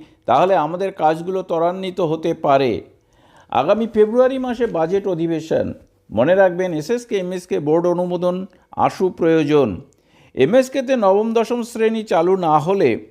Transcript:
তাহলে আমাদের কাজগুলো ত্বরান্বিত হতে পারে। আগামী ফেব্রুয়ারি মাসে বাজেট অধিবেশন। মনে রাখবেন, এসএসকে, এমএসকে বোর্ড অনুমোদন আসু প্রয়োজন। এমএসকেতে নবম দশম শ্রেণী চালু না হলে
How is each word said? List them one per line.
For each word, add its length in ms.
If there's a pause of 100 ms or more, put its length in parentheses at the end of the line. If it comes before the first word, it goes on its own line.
(260)
তাহলে 300
আমাদের 360
কাজগুলো 500
ত্বরান্বিত 580
হতে 340
পারে। 380 (760)
আগামী 380
ফেব্রুয়ারি 520
মাসে 280
বাজেট 400
অধিবেশন। 680 (360)
মনে 240
রাখবেন, 400
এসএসকে, 440
এমএসকে 420
বোর্ড 260
অনুমোদন 600 (240)
আসু 400
প্রয়োজন। 580 (680)
এমএসকেতে 640
নবম 360
দশম 300
শ্রেণী 400
চালু 340
না 220
হলে 320 (200)